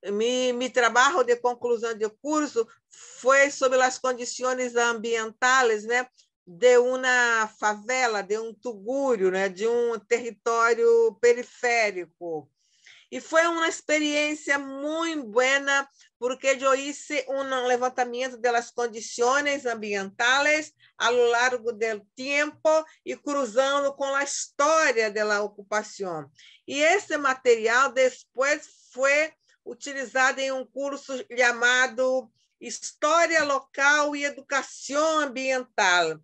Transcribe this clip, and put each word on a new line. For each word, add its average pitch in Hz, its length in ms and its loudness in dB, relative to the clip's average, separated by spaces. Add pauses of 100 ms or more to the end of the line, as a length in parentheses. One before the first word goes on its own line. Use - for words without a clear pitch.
(120)
mi, 247 400 0
mi 247 180 -4
trabajo 247 540 4
de 240 160 2
conclusión 240 580 -2
de 208 120 -2
curso 285 580 -2 (220)
fue 277 600 2
sobre 262 280 0
las 254 240 2
condiciones 247 760 -4
ambientales, 233 1080 0
¿no?, 247 240 -2 (360)
de 233 320 4
una 247 800 2
favela, 214 640 -2
de 202 140 -4
un 226 220 -10
tugurio, 226 720 -2
¿no?, 190 180 0
de 190 180 -4
un 233 380 -2
territorio 233 1160 2
periférico. 208 1300 0 (600)
Y 247 120 -10
fue 320 260 2
una 330 200 -2
experiencia 302 920 -2
muy 302 560 -6
buena 269 760 0 (280)
porque 262 400 -2
yo 269 180 2
hice 277 540 -6
un 269 200 -4 (200)
levantamiento 247 680 -2
de 233 160 -2
las 240 220 -4
condiciones 240 920 -2
ambientales 233 1080 0 (220)
a 233 140 0
lo 240 200 4
largo 240 400 0
del 214 320 -4 (120)
tiempo 302 680 0 (200)
y 254 100 -8
cruzando 277 800 -2
con 277 160 -4
la 277 120 -2
historia 285 840 0
de 214 140 -4
la 208 180 0
ocupación. 196 880 -6 (360)
Y 277 160 -4
este 330 360 2
material 247 760 2
después 262 1000 -2
fue 285 460 0 (260)
utilizado 262 760 -2
en 269 120 -2
un 262 120 -8
curso 277 480 -8 (160)
llamado 247 1000 0 (300)
Historia 311 840 0
Local 285 720 0
y 285 100 -6
Educación 285 960 -2
Ambiental 220 1000 0